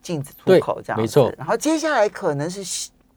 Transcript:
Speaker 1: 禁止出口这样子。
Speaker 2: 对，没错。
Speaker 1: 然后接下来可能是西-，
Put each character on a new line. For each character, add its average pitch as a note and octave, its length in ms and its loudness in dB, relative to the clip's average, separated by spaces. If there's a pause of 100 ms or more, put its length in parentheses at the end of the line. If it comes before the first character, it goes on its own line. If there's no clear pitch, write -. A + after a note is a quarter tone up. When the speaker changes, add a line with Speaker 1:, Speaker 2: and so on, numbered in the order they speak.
Speaker 1:
禁 D#3 220 -6
止 - 100 -16
出 - 280 4
口 - 220 -2
这 - 100 -8
样 G#2 40 -4
子。 - 0 -
Speaker 2:
对， G#2+ 60 0
没 A2+ 40 0
错。 A2 300 4
Speaker 1:
然 C#3+ 100 -12
后 F#3+ 80 -2
接 D#4 240 0
下 D#4 140 -2
来 G#3+ 160 2
可 G#3 260 -4
能 D3 140 -4
是 F#3+ 160 -10
西-， - 260 -10 (260)